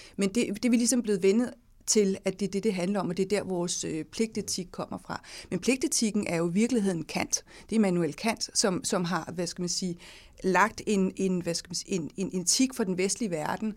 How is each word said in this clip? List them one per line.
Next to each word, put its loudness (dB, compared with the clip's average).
Men 2
det, 2
det -4
er 4
vi 6
ligesom 2
blevet 0
vendet 4
til, 4
at -2
det -2
er -4
det, -2
det 2
handler 0
om, -2
og -2
det 2
er 0
der, 0
vores, -2
øh, -4
pligtetik -4
kommer -8
fra. -8
Men -2
pligtetikken 2
er 0
jo 2
i -2
virkeligheden 2
Kant. -4
Det -4
er 0
Immanuel 4
Kant, -4
som, 0
som 0
har, -4
hvad -4
skal -8
man -4
sige, -4
lagt 2
en, 4
en, 0
hvad -2
skal -6
man -8
sige, -6
en, -2
en -4
etik 2
for -2
den 0
vestlige -2
verden, -4